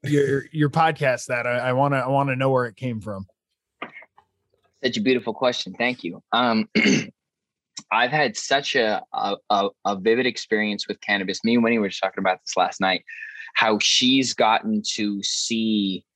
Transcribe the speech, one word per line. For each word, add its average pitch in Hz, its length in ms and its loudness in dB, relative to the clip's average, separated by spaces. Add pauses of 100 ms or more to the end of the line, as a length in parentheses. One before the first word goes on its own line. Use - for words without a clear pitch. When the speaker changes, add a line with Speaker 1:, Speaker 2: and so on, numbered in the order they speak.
Speaker 1:
your, 139 460 0
<laughs> - 40 -20
your 147 180 2
podcast 147 560 2
that, 120 200 0
I, 123 120 0
I 127 140 0
wanna, 139 260 4
I 127 100 -2
wanna 139 280 2
know 135 140 2
where 127 160 2
it 113 100 -10
came 120 240 -6
from. 98 260 -10 (1600)
Speaker 2:
Such 123 140 -2
a 117 40 -2
beautiful 117 340 0
question. 120 420 -2
Thank 123 280 -4
you. 87 180 -10 (100)
Um, 113 400 2
<clears throat> - 1200 -4
I've 120 200 2
had 143 240 0
such - 400 -2
a, 110 260 2 (100)
a, 101 240 -2 (140)
a, 101 180 2 (160)
a 101 160 0
vivid 113 260 2
experience 107 600 -2
with 101 120 -6
cannabis. 98 440 -4
Me 113 100 4
and 120 100 4
Winnie 117 140 2
were 104 100 0
just - 140 -6
talking 95 200 -2
about 92 220 0
this - 120 -8
last 90 240 0
night, 95 240 0 (500)
how 110 260 2
she's 131 540 2
gotten 110 480 2 (120)
to 104 280 -4
see 110 840 -2 (120)